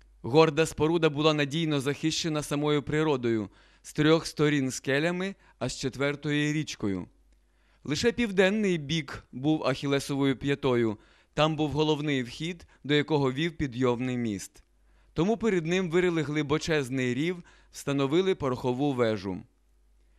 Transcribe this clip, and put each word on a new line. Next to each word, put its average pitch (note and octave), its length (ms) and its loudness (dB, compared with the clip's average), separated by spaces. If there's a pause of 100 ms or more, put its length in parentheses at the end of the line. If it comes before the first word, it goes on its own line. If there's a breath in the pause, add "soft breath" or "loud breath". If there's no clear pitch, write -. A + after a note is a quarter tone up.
(240)
Горда D#3 420 4
споруда D#3+ 440 0
була D3+ 240 2
надійно D3 480 0
захищена D3+ 600 -2
самою D3 400 0
природою, C3+ 680 0 (320 soft breath)
з - 120 -18
трьох D#3 340 4
сторін D3 440 0
скелями, F3 640 -2 (240 soft breath)
а B2 100 -4
з - 80 -8
четвертої C#3+ 760 -2
річкою. G2+ 540 -4 (760)
Лише D3+ 280 0
південний G3+ 680 2
бік D3 540 -6
був D3 320 0
ахілесовою C#3 720 0
п'ятою, A#2+ 640 0 (360 soft breath)
там D#3 220 2
був D3+ 160 0
головний D3 520 0
вхід, D#3+ 440 -10 (160 soft breath)
до C3+ 100 0
якого C#3+ 380 2
вів D#3 260 -4
підйомний B2 600 0
міст. A2 460 -6 (500)
Тому G3 240 2
перед F#3 280 0
ним F3+ 240 0
вирили E3+ 320 2
глибочезний C#3+ 920 -2
рів, F3 300 -4 (280 soft breath)
встановили C#3+ 640 0
порохову C3 580 0
вежу. G#2 500 -2 (760)